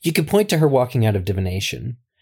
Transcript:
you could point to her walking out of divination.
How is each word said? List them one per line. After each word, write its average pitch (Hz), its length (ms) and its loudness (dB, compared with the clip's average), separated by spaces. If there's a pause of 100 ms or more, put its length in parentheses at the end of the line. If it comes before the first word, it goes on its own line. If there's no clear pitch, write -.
you 165 120 -2
could 156 140 0
point 202 220 2
to 165 100 0
her 151 80 4
walking 123 380 2
out 107 120 2
of 90 80 -4
divination. 95 720 -4 (240)